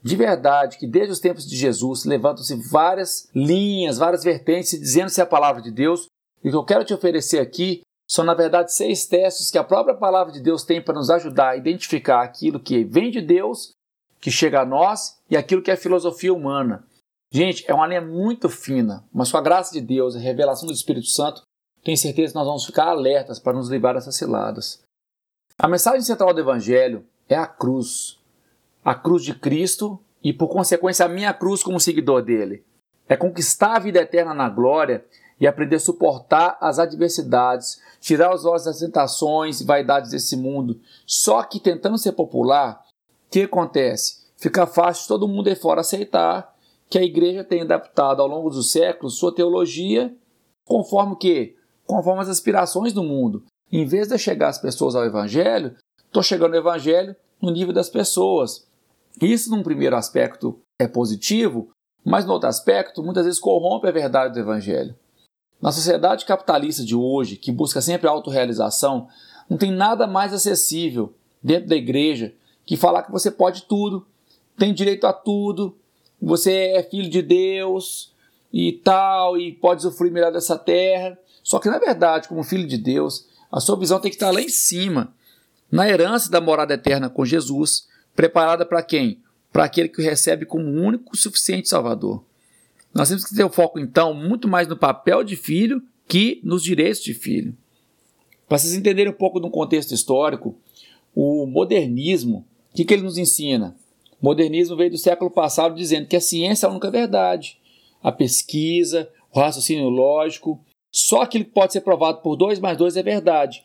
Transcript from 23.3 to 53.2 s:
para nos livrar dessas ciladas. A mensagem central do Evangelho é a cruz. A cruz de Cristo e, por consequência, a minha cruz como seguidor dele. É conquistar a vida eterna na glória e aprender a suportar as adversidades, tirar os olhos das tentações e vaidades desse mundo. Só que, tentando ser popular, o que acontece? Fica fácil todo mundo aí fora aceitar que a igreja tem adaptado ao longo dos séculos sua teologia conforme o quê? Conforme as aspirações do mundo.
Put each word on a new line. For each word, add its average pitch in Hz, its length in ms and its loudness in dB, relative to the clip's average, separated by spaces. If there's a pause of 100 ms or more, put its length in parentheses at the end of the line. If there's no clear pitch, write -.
para 127 140 -2
nos 123 160 -4
livrar 123 240 0
dessas 131 240 -6
ciladas. - 640 -6 (760)
A - 80 2
mensagem 202 360 2
central 208 320 2
do 160 80 0
Evangelho 123 640 0 (240)
é 143 80 2
a 160 100 -4
cruz. - 720 -6 (640)
A 131 80 2
cruz 165 300 0
de 143 100 -8
Cristo 185 640 -2 (240)
e, 143 120 -2
por 165 160 -2
consequência, 180 560 0
a 170 40 -2
minha 196 240 -4
cruz 196 300 -2
como 180 160 -2
seguidor 143 420 2
dele. 107 440 -2 (420)
É 135 80 4
conquistar 180 600 0
a - 20 4
vida 185 200 2
eterna 165 340 0
na 135 160 -2
glória 127 560 0 (340)
e 143 80 4
aprender 147 300 2
a - 20 0
suportar 160 800 2
as 156 200 0
adversidades, 131 1040 0 (200)
tirar 170 340 4
os 147 80 -8
olhos 170 220 0
das 156 140 -6
tentações 156 840 -2
e 127 40 -10
vaidades 139 460 0
desse 139 240 -6
mundo. 131 460 -4 (260)
Só - 360 2
que, - 180 -10
tentando 196 360 0
ser 214 140 -2
popular, 135 760 0 (400)
o - 60 -20
que 196 120 2
acontece? 143 840 -2 (100)
Fica 175 320 0
fácil 175 400 0
todo 208 220 0
mundo 196 180 -2
aí 196 80 2
fora 165 240 0
aceitar 185 760 -2 (360)
que - 80 0
a 185 60 4
igreja 175 380 0
tem 175 200 -2
adaptado 143 600 0
ao 139 60 4
longo 156 220 -4
dos 131 200 -4
séculos 165 480 0
sua 175 160 0
teologia 180 800 0 (520)
conforme 202 480 0
o - 40 -10
quê? 156 380 0 (300)
Conforme 190 360 0
as 190 60 -6
aspirações 196 640 0
do 196 100 -4
mundo. 127 440 -2 (260)